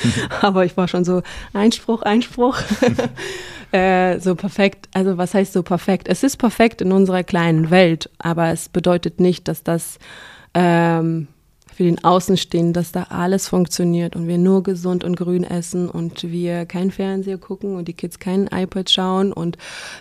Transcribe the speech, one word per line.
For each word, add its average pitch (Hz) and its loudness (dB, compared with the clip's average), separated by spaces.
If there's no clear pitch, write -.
<laughs> - 0
Aber 190 4
ich 175 -4
war 180 0
schon 180 0
so, 180 0
Einspruch, 226 2
Einspruch. 226 0
<laughs> - -8
Äh, 185 2
so 180 0
perfekt, 196 -2
also 190 2
was 180 -2
heißt 196 2
so 180 0
perfekt? 185 -2
Es 185 -2
ist 269 0
perfekt 226 2
in 185 0
unserer 185 4
kleinen 165 2
Welt, 175 4
aber 165 0
es 165 -6
bedeutet 175 0
nicht, 180 2
dass 156 -6
das, 170 -4
ähm, 165 2
für 185 0
den 170 2
Außenstehenden, 170 2
dass 170 -2
da 180 -6
alles 185 -2
funktioniert 170 0
und 170 -4
wir 175 -2
nur 185 4
gesund 180 -2
und 175 -2
grün 180 -2
essen 175 -4
und 170 -8
wir 175 -4
kein 185 -2
Fernseher 190 -6
gucken 196 -8
und 175 -8
die 170 -10
Kids - -12
kein 190 0
iPad 185 -4
schauen 190 0
und 170 -6